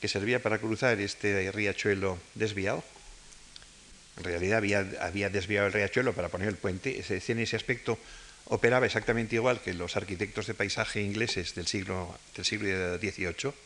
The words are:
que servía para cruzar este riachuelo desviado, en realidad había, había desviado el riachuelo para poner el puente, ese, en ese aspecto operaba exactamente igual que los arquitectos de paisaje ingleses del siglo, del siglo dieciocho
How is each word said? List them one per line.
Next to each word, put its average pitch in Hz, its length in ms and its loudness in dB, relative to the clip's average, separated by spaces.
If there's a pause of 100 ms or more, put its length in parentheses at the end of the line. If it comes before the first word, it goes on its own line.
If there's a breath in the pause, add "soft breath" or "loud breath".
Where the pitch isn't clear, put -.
que 104 80 -2
servía 117 340 2
para 107 160 2
cruzar 110 400 2
este 101 540 0
riachuelo 98 640 0 (160)
desviado, 107 480 -2 (1300)
en 85 80 -10
realidad 90 320 2
había, 101 280 2 (140)
había 98 300 -2
desviado 101 380 2
el 95 40 2
riachuelo 107 400 2
para 98 160 -2
poner 92 220 -2
el 98 60 -2
puente, 95 440 -2
ese, 95 320 -4
en 113 80 0
ese 113 160 -2
aspecto 117 420 -2 (480 loud breath)
operaba 120 400 6
exactamente 113 500 2
igual 120 260 4
que 92 120 -4
los 87 220 -4
arquitectos 101 520 -2
de 110 80 -4
paisaje 107 460 -2
ingleses 101 540 -2
del 87 120 -4
siglo, 92 520 -4 (160)
del - 80 -8
siglo 92 540 0
dieciocho 92 580 -4 (100)